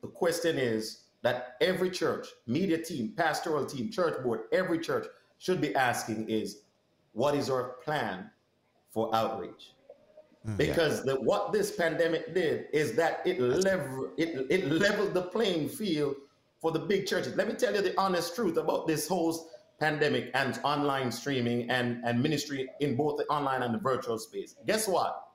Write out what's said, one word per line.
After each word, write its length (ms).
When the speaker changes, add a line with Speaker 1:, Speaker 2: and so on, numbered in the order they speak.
Speaker 1:
the 60
question 500
is 460
that 400
every 280
church, 380
media 300
team, 400
pastoral 480
team, 260
church 320
board, 180
every 260
church 280
should 240
be 120
asking 540
is, 360
"What 220
is 140
our 360
plan 460
for 240
outreach?" 580
Speaker 2:
Mm. 120
Speaker 1:
Because 460
the, 100
what 380
this 220
pandemic 600
did 360
is 260
that 300
it 140
Speaker 3:
That's 240
Speaker 1:
level-, 540
it, 320
it 160
leveled 480
the 80
playing 480
field 460
for 120
the 80
big 260
churches. 280
Let 140
me 60
tell 200
you 60
the 180
honest 380
truth 220
about 280
this 220
whole 400
pandemic 560
and 300
online 460
streaming 600
and, 340
and 180
ministry 460
in 140
both 220
the 120
online 340
and 100
the 60
virtual 400
space. 360
Guess 200
what? 480